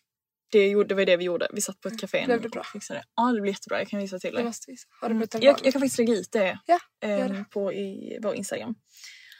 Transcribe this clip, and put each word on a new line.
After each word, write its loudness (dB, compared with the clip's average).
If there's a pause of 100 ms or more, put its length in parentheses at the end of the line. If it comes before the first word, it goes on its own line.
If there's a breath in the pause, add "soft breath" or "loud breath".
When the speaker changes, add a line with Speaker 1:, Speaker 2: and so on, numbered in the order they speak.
(520)
Speaker 1:
det 8
gjorde, 4
det -2
var 2
det 6
vi -4
gjorde. -2
Vi -6
satt -6
på -8
ett -8
Speaker 2:
Mm. -12
Speaker 1:
café -2
Speaker 2:
Blev 4
Speaker 1:
nu -6
Speaker 2:
det -6
bra? -10
Speaker 1:
och -10
fixade -12
det. -14 (120)
Ja, 2 (100)
det 0
blev 0
jättebra. -6
Jag -4
kan -6
visa -8
till -6
dig. -2
Speaker 2:
Det -2
måste -12
visa. -20 (140)
Har -4
du 0
Speaker 1:
Mm. 2
Speaker 2:
på -2
telefon? -2
Speaker 1:
Jag, 6
jag 6
kan 0
faktiskt 0
lägga 4
ut -4
det, 0
Speaker 2:
Ja, 4 (240)
gör -2
Speaker 1:
ehm, -2
Speaker 2:
det. -8
Speaker 1:
på -4
i -8
vår -2
Instagram. -6 (640 loud breath)